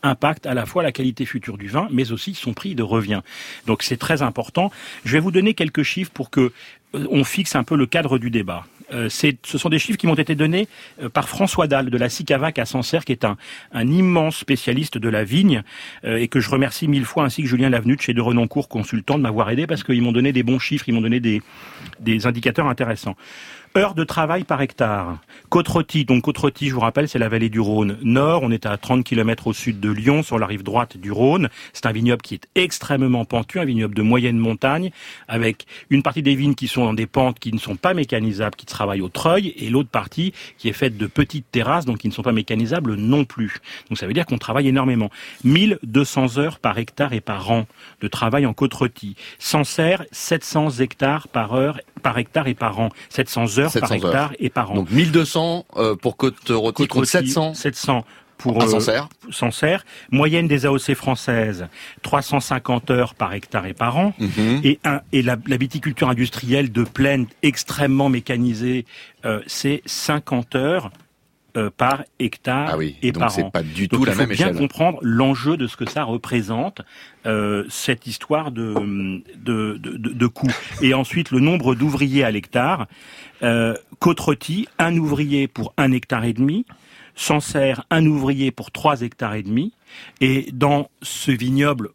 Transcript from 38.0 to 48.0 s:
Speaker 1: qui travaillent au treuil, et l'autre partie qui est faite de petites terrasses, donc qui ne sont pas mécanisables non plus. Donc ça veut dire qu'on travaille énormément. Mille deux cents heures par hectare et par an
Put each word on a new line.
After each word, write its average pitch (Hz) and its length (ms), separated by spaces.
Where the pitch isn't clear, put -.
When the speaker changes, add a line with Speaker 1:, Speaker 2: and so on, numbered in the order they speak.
Speaker 1:
qui - 100
travaillent 98 360
au 92 80
treuil, 175 460
et 110 140
l'autre 127 200
partie 156 440
qui - 100
est 107 60
faite 120 240
de 104 80
petites 143 460
terrasses, 123 340
donc 117 140
qui - 80
ne 107 60
sont 113 100
pas 123 80
mécanisables 113 640
non 120 280
plus. 113 340
Donc 113 100
ça 92 80
veut 101 60
dire 165 120
qu'on 120 140
travaille 135 280
énormément. 127 440
Mille 175 400
deux 131 220
cents 131 340
heures 156 180
par 110 220
hectare 131 340
et 110 80
par 98 300
an 113 160